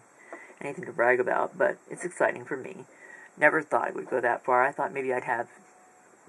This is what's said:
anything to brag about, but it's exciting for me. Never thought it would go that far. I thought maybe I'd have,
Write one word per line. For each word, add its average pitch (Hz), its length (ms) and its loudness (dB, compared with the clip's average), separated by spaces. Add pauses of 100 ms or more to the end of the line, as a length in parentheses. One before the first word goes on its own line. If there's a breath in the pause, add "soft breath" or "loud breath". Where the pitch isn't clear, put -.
(600 loud breath)
anything 143 240 -10
to 123 60 -10
brag 123 280 4
about, 175 380 0
but - 200 2 (120)
it's - 160 -8
exciting 123 400 -2
for 135 120 -8
me. - 280 -14 (520 loud breath)
Never 151 260 4
thought 117 240 0
it 120 80 -6
would 123 140 -8
go 127 120 0
that 120 240 0
far. 123 180 4
I 143 80 2
thought 135 220 -4
maybe 131 200 -4
I'd 123 100 -2
have, 120 240 -4 (800)